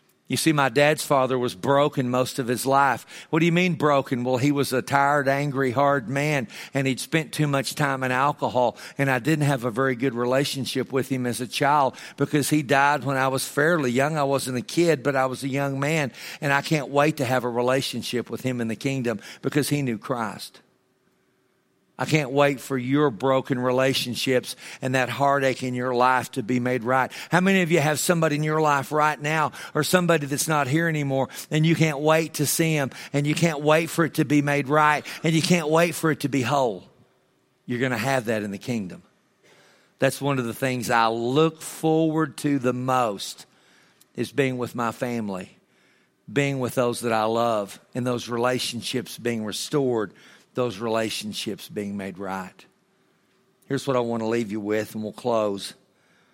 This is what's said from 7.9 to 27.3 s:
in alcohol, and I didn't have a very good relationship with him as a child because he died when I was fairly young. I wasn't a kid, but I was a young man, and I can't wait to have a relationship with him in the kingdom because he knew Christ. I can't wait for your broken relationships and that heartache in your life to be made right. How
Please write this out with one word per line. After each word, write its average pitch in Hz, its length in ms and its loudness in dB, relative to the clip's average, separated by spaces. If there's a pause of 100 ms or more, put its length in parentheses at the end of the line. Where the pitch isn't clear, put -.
in 127 120 0
alcohol, 127 640 0 (200)
and 139 140 2
I 127 80 2
didn't 151 240 0
have 139 220 0
a 123 60 -2
very 131 220 0
good 123 200 -2
relationship 127 800 -2
with 127 160 -2
him 131 160 -2
as 120 160 -4
a 123 60 -6
child 143 500 2 (180)
because 139 340 0
he 151 140 2
died 139 400 4
when 135 140 -2
I 135 100 2
was 131 180 -2
fairly 147 460 2
young. 139 260 2
I 147 60 0
wasn't 131 340 -2
a 120 40 -4
kid, 160 420 2
but 139 140 0
I 131 80 2
was 127 180 -4
a 139 60 -4
young 139 320 -2
man, 147 320 0 (260)
and 143 140 0
I 139 80 2
can't 147 260 0
wait 143 300 4
to 139 80 0
have 123 180 0
a 123 60 -2
relationship 123 800 -2
with 117 100 -8
him 127 220 -4
in 113 80 -2
the 110 80 -6
kingdom 120 420 -2 (220)
because 135 260 0
he 147 140 0
knew 120 160 -2
Christ. 110 640 -8 (1400)
I 127 60 -2
can't 143 260 0
wait 143 280 2
for 131 200 -6
your 139 320 2
broken 127 480 0
relationships 127 960 0 (260)
and 131 140 -2
that 127 120 2
heartache 135 540 2
in 127 140 -4
your 123 180 -2
life 123 380 4
to 135 100 -6
be 123 180 0
made 123 240 0
right. 127 280 0 (180)
How 175 120 4